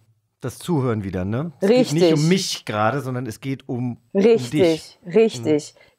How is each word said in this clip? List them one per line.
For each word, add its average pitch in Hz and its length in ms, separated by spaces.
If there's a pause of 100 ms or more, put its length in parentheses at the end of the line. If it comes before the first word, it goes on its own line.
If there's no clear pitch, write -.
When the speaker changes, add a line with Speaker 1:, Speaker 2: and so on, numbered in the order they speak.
(420)
Speaker 1:
Das - 160
Zuhören 127 440
wieder, 92 220
ne? 123 360
Es 196 80
geht 247 240
nicht 160 100
Speaker 2:
Richtig. 170 100
Speaker 1:
um 156 160
mich 190 380
gerade, 110 340
sondern 127 240
es 120 160
geht 135 300
um, 123 260 (160)
um 196 100
Speaker 2:
Richtig, 202 280
Speaker 1:
dich. 160 560
Speaker 2:
richtig. 156 680
Speaker 1:
Mhm. - 40 (200)